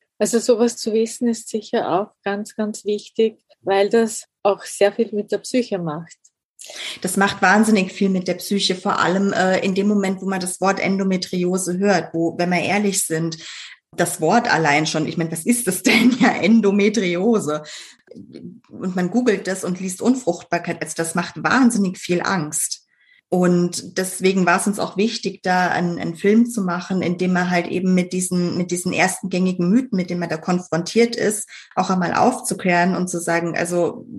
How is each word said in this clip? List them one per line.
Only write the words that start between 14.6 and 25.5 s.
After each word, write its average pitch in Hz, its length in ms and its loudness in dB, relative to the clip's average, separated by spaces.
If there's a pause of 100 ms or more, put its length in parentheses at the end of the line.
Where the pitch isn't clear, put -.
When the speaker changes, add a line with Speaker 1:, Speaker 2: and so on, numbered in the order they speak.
Speaker 2:
schon, 156 200 0
ich - 100 -6
meine, 165 160 -2
was - 140 -8
ist 240 200 2
das - 160 -2
denn 226 340 4
<laughs> - 40 -4
ja, 247 100 6
Endometriose? 196 1300 2 (1040)
Und 185 280 -6
man 180 140 0
googelt 226 360 0
das 190 180 -4
und 185 160 -4
liest 185 220 -6
Unfruchtbarkeit, 175 800 -2
also 160 140 -8
das 160 180 -4
macht 180 280 -4
wahnsinnig 202 560 4
viel 175 240 -2
Angst. - 640 -4 (460)
Und 175 640 2
deswegen 185 480 0
war 175 140 4
es 190 80 -4
uns 196 140 0
auch - 160 -6
wichtig, 196 480 -2
da 180 240 2